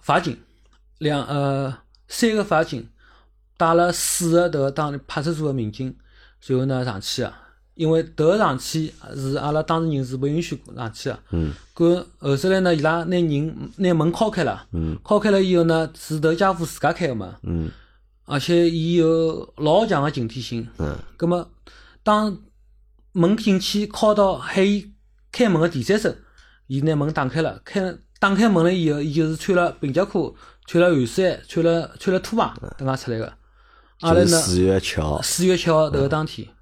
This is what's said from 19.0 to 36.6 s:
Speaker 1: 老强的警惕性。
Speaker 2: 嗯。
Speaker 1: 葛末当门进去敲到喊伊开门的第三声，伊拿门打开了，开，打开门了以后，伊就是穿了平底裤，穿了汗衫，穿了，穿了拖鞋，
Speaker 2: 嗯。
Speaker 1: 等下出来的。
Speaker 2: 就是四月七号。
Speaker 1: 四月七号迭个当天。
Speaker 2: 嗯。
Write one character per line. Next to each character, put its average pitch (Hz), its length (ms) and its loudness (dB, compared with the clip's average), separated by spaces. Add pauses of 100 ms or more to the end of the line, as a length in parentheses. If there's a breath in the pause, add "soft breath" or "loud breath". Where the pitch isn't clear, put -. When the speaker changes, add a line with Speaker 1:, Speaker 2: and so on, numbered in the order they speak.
Speaker 1:
老 170 280 4
强 170 160 0
的 143 80 0
警 127 180 -4
惕 127 140 -10
性。 113 260 -8 (120)
Speaker 2:
嗯。 - 180 -4 (180)
Speaker 1:
葛 170 120 -2
末 175 200 -2 (540 soft breath)
当 214 380 0 (720)
门 180 260 4
进 196 220 2
去 208 280 -2
敲 214 280 2
到 196 200 2
喊 190 320 0
伊 202 260 -2 (380)
开 247 160 2
门 165 140 4
的 170 80 2
第 143 140 -6
三 196 160 2
声， 202 160 -2 (500 soft breath)
伊 135 160 -4
拿 156 140 0
门 151 180 -2
打 143 140 -2
开 147 160 -4
了， 113 200 -6
开， 190 300 -4 (240)
打 196 160 2
开 220 160 4
门 170 140 4
了 175 100 4
以 165 180 0
后， 147 80 -2
伊 147 140 -4
就 156 160 2
是 160 60 -4
穿 180 200 -2
了 175 180 2
平 135 200 -6
底 170 100 2
裤， 170 320 -4 (300 loud breath)
穿 170 160 2
了 175 80 6
汗 139 160 2
衫， 180 420 -2
穿 - 160 -2
了， 170 360 0
穿 - 120 -2
了 185 80 2
拖 220 240 -2
鞋， - 80 -4 (120)
Speaker 2:
嗯。 - 120 -12
Speaker 1:
等 135 120 -6
下 135 80 -2
出 131 160 -8
来 113 80 -4
的。 113 120 -10 (680 soft breath)
Speaker 2:
就 165 160 2
是 185 120 6
四 131 340 4
月 95 180 4
七 - 200 -4
号。 76 220 -2
Speaker 1:
四 - 240 -2
月 185 100 4
七 170 140 -2
号 156 200 4
迭 - 20 -6
个 139 180 0
当 156 160 -2
天。 110 220 -12
Speaker 2:
嗯。 - 140 -20